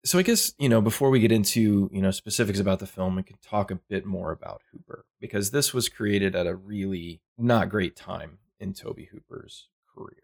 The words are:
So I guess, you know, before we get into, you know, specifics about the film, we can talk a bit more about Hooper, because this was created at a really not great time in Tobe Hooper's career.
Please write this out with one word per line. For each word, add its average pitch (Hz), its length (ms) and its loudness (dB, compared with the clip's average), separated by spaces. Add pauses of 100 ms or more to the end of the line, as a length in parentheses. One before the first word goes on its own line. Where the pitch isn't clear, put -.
So - 140 2
I 185 40 4
guess, 226 360 2
you 143 100 2
know, 113 120 6
before 113 300 2
we 131 100 6
get 110 100 4
into, 104 640 4
you 95 100 -2
know, 95 80 4
specifics 101 480 -2
about 95 220 0
the 95 80 -10
film, 92 260 -4
we 95 80 -4
can - 180 -16
talk 104 300 -4
a 92 60 -6
bit 95 280 -6
more 92 280 -6
about - 300 -14 (100)
Hooper, - 340 -20 (140)
because 101 320 -4
this 143 200 0
was 123 160 -2
created 98 460 0
at 87 140 0
a 90 80 -4
really 95 640 -8 (180)
not 117 300 2
great 98 260 -2
time 90 440 -12 (200)
in 95 160 -8
Tobe - 380 -14
Hooper's - 560 -20 (260)
career. - 300 -18